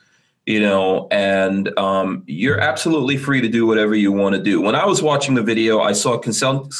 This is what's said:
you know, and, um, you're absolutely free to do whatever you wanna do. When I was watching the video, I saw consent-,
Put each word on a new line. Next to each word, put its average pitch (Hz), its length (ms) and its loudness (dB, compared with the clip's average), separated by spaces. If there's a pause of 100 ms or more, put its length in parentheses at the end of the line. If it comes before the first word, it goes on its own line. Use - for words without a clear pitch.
(460)
you 107 140 0
know, 95 500 0
and, 98 680 0
um, 95 500 -2
you're 120 340 -2
absolutely 147 560 -2
free 139 240 -2
to 117 80 0
do 117 180 0
whatever 107 300 2
you 98 160 2
wanna 98 280 0
do. 92 200 0
When 107 160 0
I 175 100 0
was 185 160 2
watching 135 320 4
the 120 80 2
video, 110 380 2
I 104 100 2
saw 117 280 0
consent-, 135 600 -2